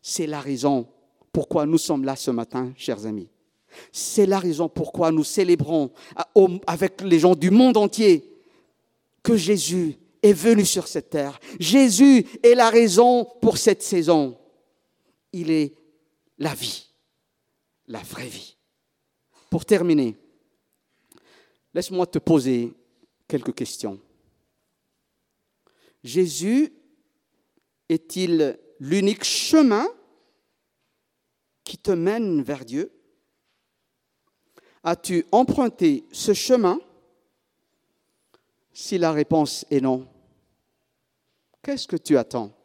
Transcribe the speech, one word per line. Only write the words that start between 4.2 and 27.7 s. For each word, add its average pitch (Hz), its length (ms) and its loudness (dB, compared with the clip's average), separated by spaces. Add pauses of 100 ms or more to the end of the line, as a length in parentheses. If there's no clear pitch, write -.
la 190 120 0
raison 170 300 -4
pourquoi - 440 -4
nous 156 120 0
célébrons 160 680 0 (240)
à, - 180 -8
au, 190 140 8 (180)
avec 180 360 -4
les 175 160 4
gens 180 160 6
du 165 160 0
monde 247 260 6
entier 208 520 2 (920)
que 233 140 2
Jésus 170 600 -2 (260)
est 208 100 6
venu 202 320 4
sur 180 240 -4
cette - 220 -10
terre. 143 280 -6 (200)
Jésus 240 680 6 (160)
est 240 120 8
la 240 140 4
raison 233 580 4 (140)
pour 208 180 0
cette - 240 0
saison. 156 560 0 (920)
Il 165 180 -6
est 151 260 -2 (640)
la 147 160 -6
vie, - 360 -14 (960)
la 110 140 -16
vraie - 260 -18
vie. - 300 -20 (920)
Pour 170 140 -4
terminer, 160 520 0 (1600)
laisse-moi 180 320 -6
te 165 120 -6
poser 127 540 0 (560)
quelques 127 260 -6
questions. 104 460 -12 (2000)
Jésus 180 720 -2 (1160)